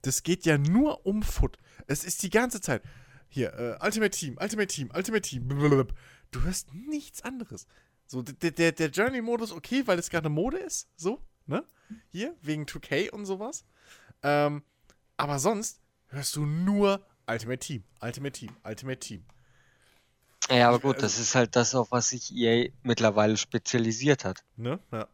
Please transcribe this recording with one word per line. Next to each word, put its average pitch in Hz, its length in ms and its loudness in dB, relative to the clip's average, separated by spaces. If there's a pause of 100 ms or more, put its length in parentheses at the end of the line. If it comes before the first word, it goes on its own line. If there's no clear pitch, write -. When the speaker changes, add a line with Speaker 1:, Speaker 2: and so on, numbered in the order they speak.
Speaker 1:
das - 220 -2
geht 180 220 0
ja 156 120 6
nur 202 480 4
um 208 180 0
Foot. - 340 0 (300)
Es 147 160 -2
ist - 200 -6
die 185 60 -4
ganze 226 320 2
Zeit, 131 220 -2 (440)
hier, - 260 -4
äh, 117 300 -6
Ultimate 214 280 0
Team, - 280 -8
Ultimate 208 280 -2
Team, 139 260 -6
Ultimate 196 280 -2
Team, 123 260 -6
blablabla. 139 460 4 (380)
Du 127 100 -2
hörst 170 320 -2
nichts 285 500 -10
anderes. 233 420 -10 (420)
So, 127 140 -8
d-, 123 120 -10
d-, 165 180 -2
der, 165 200 4
der 156 180 0
Journey-Modus, 226 600 -2
okay, 240 340 -2
weil 180 140 2
es - 100 -6
gerade 156 200 -2
Mode 208 280 0
ist, - 380 -8
so, 196 260 -4 (240)
ne? 185 180 -4 (480)
Hier, 262 300 -8
wegen 151 240 -4
two - 140 -14
K 151 300 -2
und 208 160 -12
sowas. 196 400 -8 (580)
Ähm, 147 400 2 (540)
aber 143 220 -2
sonst 208 420 -2 (260)
hörst 135 280 -8
du 151 100 -2
nur 196 600 2 (220)
Ultimate 117 320 -4
Team, 117 240 -8 (180)
Ultimate 135 320 -8
Team, - 300 -14
Ultimate 127 360 -8
Team. - 260 -12 (1200)
Speaker 2:
Ja, 123 200 8
aber 120 80 6
Speaker 1:
Ich, 117 40 2
Speaker 2:
gut, 135 140 2
Speaker 1:
also - 100 0
Speaker 2:
das 104 140 0
ist 117 160 -2
halt 120 200 4
das, 123 200 4
auf 120 160 2
was 120 180 2
sich - 240 -8
E 117 360 4
A - 20 -12 (100)
mittlerweile 110 560 4
spezialisiert 120 880 2
hat. 92 180 -6 (120)
Speaker 1:
Ne? 123 240 -4 (120)
Ja. 110 220 -6